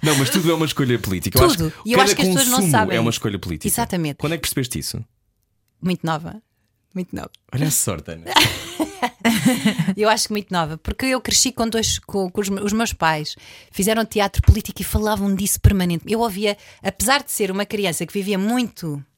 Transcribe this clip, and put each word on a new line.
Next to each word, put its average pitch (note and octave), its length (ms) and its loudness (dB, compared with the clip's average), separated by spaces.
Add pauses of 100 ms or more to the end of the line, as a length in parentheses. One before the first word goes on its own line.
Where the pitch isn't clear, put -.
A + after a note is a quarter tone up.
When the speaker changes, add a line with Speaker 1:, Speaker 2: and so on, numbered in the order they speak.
Speaker 1:
Não, D3 140 4
mas C3+ 120 2
tudo E3+ 220 2
é - 20 4
uma D#3+ 120 2
escolha B2 340 0
política. F#2+ 400 0
Eu F4+ 100 8
Speaker 2:
Tudo. E3+ 180 0
Speaker 1:
acho D#3+ 140 -6
que G#3 80 -10
Speaker 2:
E A#3+ 40 2
eu B3 40 4
Speaker 1:
cada C4 140 6
Speaker 2:
acho - 40 2
que - 60 0
as F#3+ 60 4
pessoas F#3 200 4
não B3 100 2
Speaker 1:
consumo F3+ 140 4
Speaker 2:
sabem. - 260 2
Speaker 1:
é - 20 2
uma A2+ 100 2
escolha G#2 300 -2
política. F2+ 280 -6
Speaker 2:
Exatamente. F3+ 500 -2
Speaker 1:
Quando D3+ 160 -2
é E3+ 40 -4
que - 40 -8
percebeste - 380 -4
isso? - 240 -8 (800)
Speaker 2:
Muito F3 240 -2
nova. E3 360 -4 (520)
Muito F#3 220 -8
nova. - 160 -12 (220)
Speaker 1:
Olha C3 140 0
a D3 40 2
sorte, E2 400 -2
Ana. E2 140 -14
Speaker 2:
<laughs> A#3+ 1700 0
Eu G#3+ 120 2
acho G#3+ 180 2
que G#3+ 60 -6
muito G#3 180 -6
nova, D#3+ 260 -2
porque - 300 -6
eu C4 120 0
cresci - 320 2
com A#3 160 -2
dois, A3 320 -2
com, F#3+ 300 -4
com G#3 120 -4
os, G3 80 -2
me-, G3 120 -4
os G3+ 120 -2
meus A3 200 0
pais D#3 420 -2 (360)
fizeram G#3+ 340 0
teatro G3+ 380 0
político - 380 2
e F3+ 40 -6
falavam G#3 480 0
disso F#3+ 260 -2
permanentemente. F3+ 540 2
Eu A3 60 0
ouvia, G#3 380 -2 (240)
apesar B3+ 420 0
de - 80 -12
ser G3 200 -2
uma G3 140 -2
criança F#3+ 400 -2
que - 80 -16
vivia G3 240 -2
muito F#3+ 680 -2 (140)